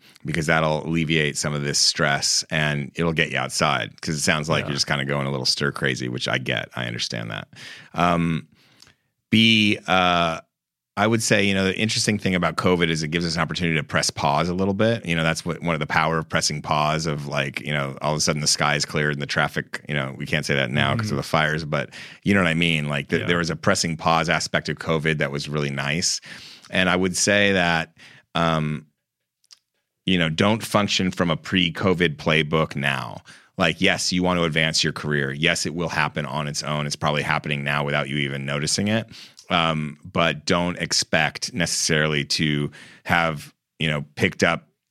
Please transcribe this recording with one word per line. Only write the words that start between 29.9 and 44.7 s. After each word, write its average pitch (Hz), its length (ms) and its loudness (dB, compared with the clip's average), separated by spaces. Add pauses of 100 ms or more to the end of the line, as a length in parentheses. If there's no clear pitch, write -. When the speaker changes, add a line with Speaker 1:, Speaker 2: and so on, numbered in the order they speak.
Speaker 1:
you 92 140 2
know, 82 100 2
don't 104 340 2
function 98 480 2
from 87 200 0
a 80 60 0
pre-covid 87 800 0
playbook 80 580 2
now. 65 460 -4 (360)
Like, 82 240 2
yes, 92 300 2
you 90 120 0
want 90 160 2
to 85 40 2
advance 80 400 2
your 76 100 0
career. 71 380 -2
Yes, 82 340 0
it 76 100 -4
will 82 140 -4
happen 76 360 -2
on 73 220 -6
its 73 160 -6
own. 73 220 -2
It's 73 100 -6
probably 73 280 -2
happening 76 400 -2
now 71 200 -2
without 71 260 -2
you 71 80 -4
even 69 280 -4
noticing 73 440 -2
it. 110 180 -2 (420)
Um, 78 540 -4
but 82 420 -2
don't 87 340 -2
expect - 720 -2
necessarily 76 720 0
to 73 460 -2 (320)
have, 82 500 -2 (240)
you 80 100 -2
know, 73 160 -2 (120)
picked - 280 -2
up 85 260 0 (220)